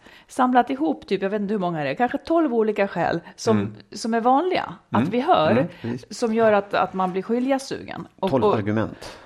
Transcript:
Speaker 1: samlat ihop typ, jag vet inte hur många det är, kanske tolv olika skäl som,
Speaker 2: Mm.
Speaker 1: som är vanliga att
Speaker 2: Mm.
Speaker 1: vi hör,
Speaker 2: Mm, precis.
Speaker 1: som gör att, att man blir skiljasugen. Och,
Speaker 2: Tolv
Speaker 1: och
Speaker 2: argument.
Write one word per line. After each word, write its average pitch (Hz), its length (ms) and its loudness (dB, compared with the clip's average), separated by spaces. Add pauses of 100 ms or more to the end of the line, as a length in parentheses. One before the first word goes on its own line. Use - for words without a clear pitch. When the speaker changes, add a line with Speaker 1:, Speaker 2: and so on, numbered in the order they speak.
(280)
Speaker 1:
samlat 254 420 2
ihop 277 360 -4
typ, 196 160 -2
jag 190 80 -2
vet 214 100 -2
inte 202 140 -2
hur 214 60 -2
många 170 240 -2
det 135 60 -2
är, 143 40 -4
kanske 247 240 -2
tolv 320 360 0
olika 214 340 2
skäl 170 320 -2 (160)
som, 220 220 2
Speaker 2:
Mm. 196 160 -4 (180)
Speaker 1:
som 226 220 -4
är 233 60 0
vanliga 269 540 2 (160)
att 233 100 -2
Speaker 2:
Mm. 247 100 0
Speaker 1:
vi 240 100 0
hör, 247 300 4
Speaker 2:
Mm, 214 160 2 (140)
precis. 120 380 -8
Speaker 1:
som 226 160 0
gör 226 180 4
att, 202 220 2
att 180 200 0
man 185 180 -2
blir 185 100 -4
skiljasugen. 254 840 -4 (140)
Och, 190 100 -2
Speaker 2:
Tolv 131 140 2
Speaker 1:
och 208 120 4
Speaker 2:
argument. 107 680 -4